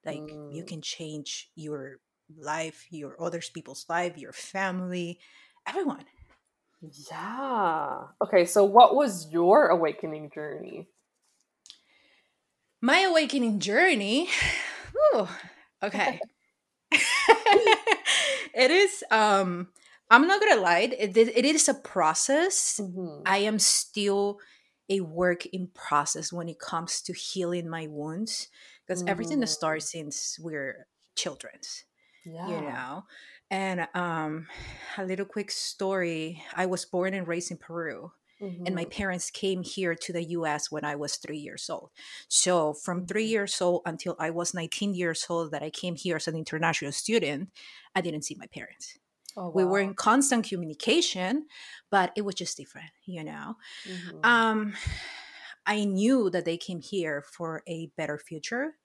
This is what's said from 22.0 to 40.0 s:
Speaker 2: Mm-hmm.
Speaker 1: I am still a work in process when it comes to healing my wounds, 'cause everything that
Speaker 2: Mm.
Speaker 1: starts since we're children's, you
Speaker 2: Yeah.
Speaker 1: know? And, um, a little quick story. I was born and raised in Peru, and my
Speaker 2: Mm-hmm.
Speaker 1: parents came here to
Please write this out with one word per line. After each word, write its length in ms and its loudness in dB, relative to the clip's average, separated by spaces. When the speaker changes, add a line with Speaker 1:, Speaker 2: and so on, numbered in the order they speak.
Speaker 2:
Mm-hmm. 440 -8
Speaker 1:
I 140 4
am 200 2
still 840 2
a 120 0
work 460 0
in 220 -8
process 640 -2
when 160 -8
it 100 -12
comes 440 -6
to 100 -10
healing 560 -4
my 180 -8
wounds, 640 -6
'cause 180 -4
everything 340 -2
that 60 0
Speaker 2:
Mm. 80 -2
Speaker 1:
starts 380 -4
since 480 -8
we're 480 -10
children's, 680 -10
you 180 -6
Speaker 2:
Yeah. 20 -8
Speaker 1:
know? 420 -10
And, 440 -2
um, 540 -4
a 60 -4
little 220 -4
quick 240 -8
story. 920 -4
I 120 0
was 200 -2
born 280 -2
and 140 -6
raised 220 -4
in 80 -10
Peru, 540 -8
and 80 -2
my 100 -4
Speaker 2:
Mm-hmm. 20 -10
Speaker 1:
parents 440 -6
came 320 -4
here 320 -4
to 180 -10